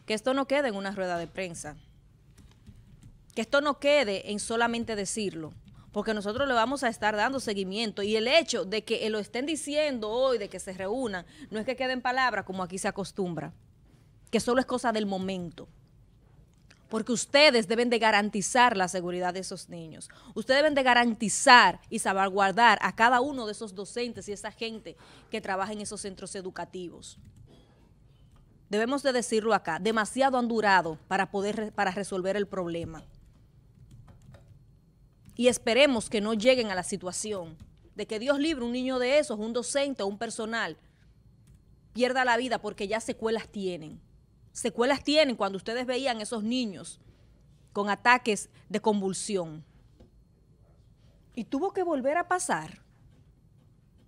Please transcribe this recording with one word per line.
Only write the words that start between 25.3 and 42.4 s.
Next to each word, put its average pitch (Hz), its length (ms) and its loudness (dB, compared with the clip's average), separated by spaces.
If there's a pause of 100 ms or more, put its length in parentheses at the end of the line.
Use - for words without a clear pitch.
trabaja 196 320 -4
en 208 80 -8
esos 202 200 -10
centros 190 340 -12
educativos. 180 840 -10 (1500)
Debemos 233 340 0
de 277 80 2
decirlo 220 420 0
acá, 175 260 0
demasiado 226 580 2
han 240 100 0
durado 190 500 2 (100)
para 190 220 0
poder 202 260 -2
re-, 214 160 -6
para 202 200 0
resolver 190 460 -2
el 202 100 -2
problema. 170 560 -6 (2250)
Y 240 140 4
esperemos 240 600 2
que 214 120 -2
no 214 120 -2
lleguen 226 380 2
a 185 40 -4
la 175 80 -2
situación 180 760 -8 (380)
de 202 120 -10
que 220 120 -6
Dios 277 200 2
libre 285 260 0
un 240 60 -4
niño 254 260 -2
de 254 220 2
esos, 233 200 0
un 226 140 -4
docente 269 500 -2
o 196 40 0
un 202 100 -4
personal, 220 600 -6 (1160)
pierda 254 320 0
la 233 120 4
vida 233 220 -2